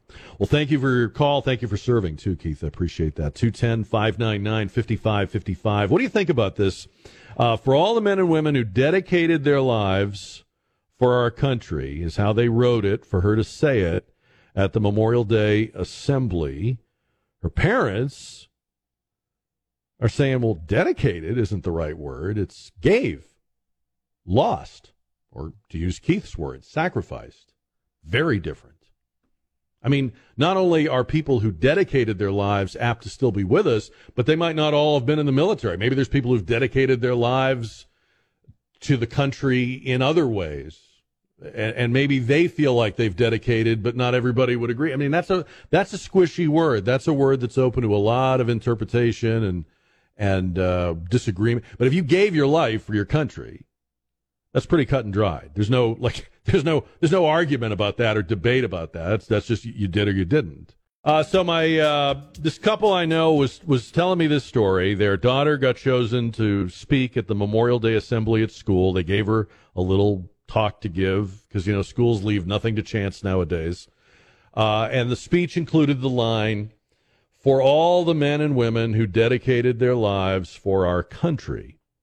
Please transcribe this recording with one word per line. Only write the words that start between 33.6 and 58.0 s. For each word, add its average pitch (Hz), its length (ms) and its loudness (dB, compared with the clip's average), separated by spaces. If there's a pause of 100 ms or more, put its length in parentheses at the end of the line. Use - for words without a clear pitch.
us, 117 240 -2 (260)
but 120 100 0
they 156 100 4
might 165 220 -2
not 151 160 2
all 147 260 2
have 117 60 -4
been 147 120 2
in 151 80 0
the 139 60 2
military. 131 460 0
Maybe 123 180 0
there's 131 140 0
people 127 220 0
who've 110 140 2
dedicated 131 540 0
their 123 160 0
lives 123 680 -2 (960)
to 139 160 0
the 113 100 -2
country 127 640 0
in 127 300 -4
other 151 260 2
ways. 78 540 -6 (600)
And, 110 360 -8
and 120 160 -2
maybe 139 260 2
they 143 300 2
feel 147 240 0
like 113 240 0
they've 107 180 -2
dedicated, 113 640 0
but 117 140 -4
not 123 180 -2
everybody 123 440 0
would 117 120 -4
agree. 135 220 -2
I 135 60 -4
mean, 143 140 -2
that's 170 180 -2
a, 185 160 0 (240)
that's 196 240 0
a 196 40 -8
squishy 175 520 2
word. 147 340 2
That's 123 240 0
a 160 60 2
word 135 260 2
that's 120 180 -4
open 127 260 2
to 104 120 2
a - 20 2
lot 127 440 2
of 117 80 0
interpretation 113 920 0
and, 90 240 -4 (520)
and, 95 420 0
uh, 90 360 0 (140)
disagreement. 117 560 -2 (120)
But 123 100 2
if 131 60 2
you 180 100 0
gave 180 320 2
your 143 120 2
life 139 360 0
for 107 100 -8
your 101 120 0
country, 101 580 -4 (880)
that's - 140 -2
pretty 156 200 2
cut 131 200 0
and 101 80 -8
dried. 92 400 -2
There's 101 160 0
no, 120 300 2
like, - 380 -6
<laughs> - 80 -20
there's 175 180 2
no, 151 220 0 (140)
there's 160 120 2
no 180 140 4
argument 147 480 0
about 101 240 -2
that 113 200 0